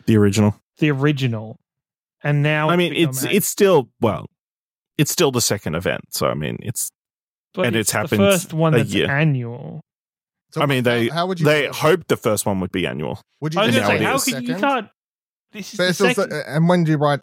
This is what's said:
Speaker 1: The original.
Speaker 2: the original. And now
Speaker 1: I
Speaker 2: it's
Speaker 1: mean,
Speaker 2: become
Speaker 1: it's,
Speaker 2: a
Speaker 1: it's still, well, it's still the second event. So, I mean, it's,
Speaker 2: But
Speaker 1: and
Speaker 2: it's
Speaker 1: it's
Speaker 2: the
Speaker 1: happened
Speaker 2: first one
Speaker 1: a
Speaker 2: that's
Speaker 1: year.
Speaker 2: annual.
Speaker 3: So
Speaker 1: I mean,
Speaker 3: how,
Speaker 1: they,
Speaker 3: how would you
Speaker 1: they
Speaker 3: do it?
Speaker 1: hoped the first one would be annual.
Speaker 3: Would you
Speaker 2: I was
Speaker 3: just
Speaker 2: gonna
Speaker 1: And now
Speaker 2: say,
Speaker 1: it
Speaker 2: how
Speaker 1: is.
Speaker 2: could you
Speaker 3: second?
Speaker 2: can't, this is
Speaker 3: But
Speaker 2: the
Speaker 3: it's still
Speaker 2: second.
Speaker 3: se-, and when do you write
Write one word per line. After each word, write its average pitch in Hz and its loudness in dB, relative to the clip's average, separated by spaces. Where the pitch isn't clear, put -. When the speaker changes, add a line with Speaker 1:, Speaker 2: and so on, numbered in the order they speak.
Speaker 1:
The 110 4
original. 104 4
Speaker 2:
the 156 2
original. 131 -2
And 147 0
now 151 0
Speaker 1:
I 170 2
Speaker 2:
it's - 2
Speaker 1:
mean, 175 0
Speaker 2:
become 165 0
Speaker 1:
it's, 131 -6
Speaker 2:
a 151 -2
Speaker 1:
it's 202 0
still, 180 2
well, 92 -2
it's 151 0
still 156 2
the 120 0
second 95 -2
event. 82 -4
So, - -2
I 62 0
mean, 67 -6
it's, - -8
Speaker 2:
But 180 -2
Speaker 1:
and 117 0
Speaker 2:
it's 110 0
Speaker 1:
it's - -2
Speaker 2:
the 113 -2
Speaker 1:
happened 107 0
Speaker 2:
first 196 2
one 160 2
Speaker 1:
a 160 4
Speaker 2:
that's 135 0
Speaker 1:
year. 156 0
Speaker 2:
annual. 131 -2
Speaker 3:
So 160 -4
Speaker 1:
I 160 4
mean, 131 0
Speaker 3:
how, 120 4
Speaker 1:
they, 120 2
Speaker 3:
how 170 -2
would 185 -4
you 151 2
Speaker 1:
they 151 4
Speaker 3:
do 120 -2
it? - -8
Speaker 1:
hoped 160 2
the - 0
first 107 -2
one 98 -2
would 92 -6
be 87 -2
annual. 67 -6
Speaker 3:
Would 156 -6
you 190 0
Speaker 2:
I 214 2
was - 2
Speaker 3:
just - 2
Speaker 2:
gonna 208 2
Speaker 1:
And - 0
now - 0
Speaker 2:
say, - -
Speaker 1:
it - 0
Speaker 2:
how 262 0
Speaker 1:
is. 269 -2
Speaker 2:
could 247 -4
you 240 -8
Speaker 3:
second? 294 -6
Speaker 2:
can't, 269 -2
this 208 -14
is 214 -8
Speaker 3:
But 180 -2
Speaker 2:
the 185 0
Speaker 3:
it's 175 -2
still 240 2
Speaker 2:
second. 196 -4
Speaker 3:
se-, 151 -8
and 160 0
when 180 4
do 156 0
you 156 2
write 143 0